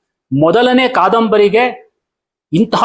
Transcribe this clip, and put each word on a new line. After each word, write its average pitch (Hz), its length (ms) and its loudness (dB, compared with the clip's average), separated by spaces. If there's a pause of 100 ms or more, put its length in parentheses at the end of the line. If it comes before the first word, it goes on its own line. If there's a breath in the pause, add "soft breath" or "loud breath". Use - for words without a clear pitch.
(400)
ಮೊದಲನೇ 247 480 0
ಕಾದಂಬರಿಗೆ 214 1040 -2 (600)
ಇಂತಹ 208 320 -2